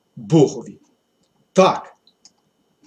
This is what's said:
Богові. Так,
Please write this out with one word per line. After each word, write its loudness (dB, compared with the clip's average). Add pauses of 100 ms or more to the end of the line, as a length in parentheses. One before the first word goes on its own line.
(160)
Богові. -2 (760)
Так, 0 (920)